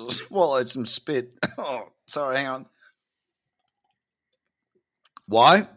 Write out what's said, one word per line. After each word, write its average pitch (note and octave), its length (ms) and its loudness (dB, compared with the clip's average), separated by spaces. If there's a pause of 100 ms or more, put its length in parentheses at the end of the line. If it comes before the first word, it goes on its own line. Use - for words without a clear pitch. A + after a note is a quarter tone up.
(100)
swallowed C3+ 580 0
some B2+ 180 -8
spit. B2 460 -6 (140)
<coughs> - 120 -10
Oh, C3 300 -8 (180)
sorry, C#3 300 -4
hang C3+ 120 -4
on. C3 180 -10 (2500)
Why? C#3+ 400 6 (100)